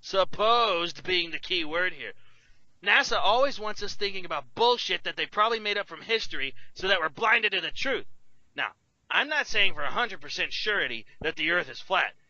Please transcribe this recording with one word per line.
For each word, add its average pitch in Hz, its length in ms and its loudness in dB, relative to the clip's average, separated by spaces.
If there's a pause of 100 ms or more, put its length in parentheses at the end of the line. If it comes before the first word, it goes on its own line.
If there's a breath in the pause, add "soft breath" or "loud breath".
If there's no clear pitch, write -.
Supposed 190 1000 2
being 175 280 0
the 156 80 -6
key 180 240 -2
word 170 300 -2
here. 127 200 -12 (720 soft breath)
nasa 220 340 2
always 233 420 4
wants 208 220 -4
us 202 140 -4
thinking 196 300 -2
about 151 280 -8
bullshit 226 500 2
that 170 120 -6
they 160 100 -2
probably 220 340 2
made 208 180 -2
up 196 100 -4
from 156 140 -14
history 147 520 -2 (200 soft breath)
so - 140 -6
that 190 120 4
we're 160 100 0
blinded 214 440 2
to 185 80 0
the 160 100 -4
truth. 240 340 -2 (500)
Now, 123 180 -4 (360)
I'm 208 200 0
not 302 180 -2
saying 196 260 4
for 151 100 0
a 143 80 2
hundred 196 300 -2
percent 151 320 -4
surety 139 520 -2 (160 soft breath)
that 160 160 -4
the 156 140 -2
Earth 175 180 0
is 120 100 -12
flat 160 340 0 (160)